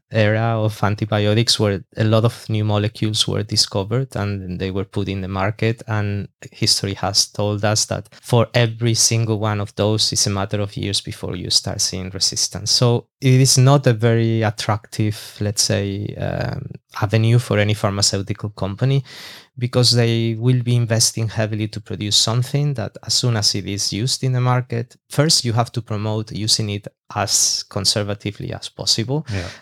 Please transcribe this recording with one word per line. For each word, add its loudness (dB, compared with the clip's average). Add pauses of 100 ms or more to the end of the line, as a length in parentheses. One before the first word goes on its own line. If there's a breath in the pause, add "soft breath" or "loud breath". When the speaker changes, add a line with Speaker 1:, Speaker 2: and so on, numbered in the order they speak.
(100)
Speaker 1:
era 2
of -2
antibiotics, 2
where 0 (140)
a 2
lot 4
of -2
new 0
molecules 0
were -2
discovered -2
and -4
they -4
were -4
put -4
in -4
the -6
market. -2
And -4 (220)
history -2
has 0
told -2
us 2
that -6 (140 loud breath)
for 4
every 2
single 2
one -2
of -8
those, 2
it's 0
a 0
matter -2
of -6
years -2
before -8
you -6
start 0
seeing -4
resistance. -4
So 2 (120)
it 6
is 4
not 6
a 6
very 2
attractive, -2
let's -2
say, -2
um, -4 (320)
avenue 4
for 0
any 4
pharmaceutical -2
company, 0 (540 loud breath)
because 2
they 2
will 2
be 2
investing 2
heavily -2
to -10
produce -4
something 0
that -6
as -4
soon 2
as 0
it -4
is -4
used -2
in 0
the 0
market, -2 (140)
first 2
you 0
have 0
to -6
promote -6
using -2
it -6 (300)
as 0
conservatively -4
as -12
possible. -4
Speaker 2:
Yeah. -4 (140 loud breath)